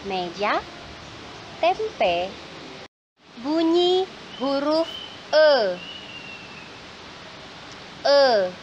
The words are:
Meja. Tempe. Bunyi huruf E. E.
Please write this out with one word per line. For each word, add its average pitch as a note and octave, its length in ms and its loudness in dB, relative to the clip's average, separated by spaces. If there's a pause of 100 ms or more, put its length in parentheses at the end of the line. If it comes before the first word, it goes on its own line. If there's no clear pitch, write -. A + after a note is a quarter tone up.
Meja. F#3+ 560 -2 (1000)
Tempe. B3 640 2 (1120)
Bunyi E4+ 640 4 (360)
huruf C#4+ 500 2 (420)
E. C4 480 6 (2250)
E. B3+ 480 6 (120)